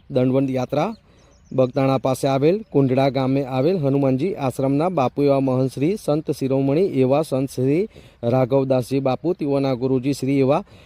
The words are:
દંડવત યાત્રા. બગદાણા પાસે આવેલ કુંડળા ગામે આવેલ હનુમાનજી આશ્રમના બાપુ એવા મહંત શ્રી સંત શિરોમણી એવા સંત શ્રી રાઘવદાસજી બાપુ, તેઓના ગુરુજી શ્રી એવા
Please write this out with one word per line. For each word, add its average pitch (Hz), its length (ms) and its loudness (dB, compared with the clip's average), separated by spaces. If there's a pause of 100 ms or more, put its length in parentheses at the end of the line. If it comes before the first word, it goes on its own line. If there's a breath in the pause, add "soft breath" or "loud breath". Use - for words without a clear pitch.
(140)
દંડવત 131 420 2
યાત્રા. 139 340 -2 (680 soft breath)
બગદાણા 135 480 0
પાસે 131 220 -2
આવેલ 139 280 2 (160)
કુંડળા 135 440 2
ગામે 135 260 0 (140)
આવેલ 165 280 0
હનુમાનજી 135 520 0 (100)
આશ્રમના 139 520 -2
બાપુ 131 300 -2
એવા 135 180 2
મહંત 131 280 0
શ્રી 151 200 2 (100)
સંત 151 220 -2 (120)
શિરોમણી 139 540 0 (120)
એવા 139 260 2
સંત 135 240 -2
શ્રી 143 340 0 (460 loud breath)
રાઘવદાસજી 131 760 0
બાપુ, 127 200 -2 (100)
તેઓના 139 440 0
ગુરુજી 131 380 0
શ્રી 135 240 0
એવા 151 220 0 (200 loud breath)